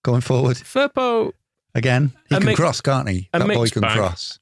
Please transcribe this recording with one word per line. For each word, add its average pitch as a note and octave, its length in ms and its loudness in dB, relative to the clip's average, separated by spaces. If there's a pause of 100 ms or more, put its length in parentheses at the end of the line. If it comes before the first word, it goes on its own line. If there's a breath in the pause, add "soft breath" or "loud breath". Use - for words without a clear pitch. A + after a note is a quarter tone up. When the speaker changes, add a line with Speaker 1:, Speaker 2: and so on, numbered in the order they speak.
Speaker 1:
going B2 180 2
forward. B2+ 360 0
Speaker 2:
Firpo B3+ 760 -2 (420)
Speaker 1:
Again, B2+ 380 2 (160)
he C#3+ 80 0
Speaker 2:
a - 20 2
Speaker 1:
can G3+ 80 2
Speaker 2:
mix-, G#3+ 140 2
Speaker 1:
cross, D#3+ 200 0
can't C3+ 280 -2
he? F#2+ 240 -4
Speaker 2:
a E3+ 60 0
Speaker 1:
That G3+ 100 2
boy G#3 120 2
Speaker 2:
mixed A2+ 120 0
Speaker 1:
can A2 100 0
Speaker 2:
bag. A2 140 2
Speaker 1:
cross. F#2 460 -4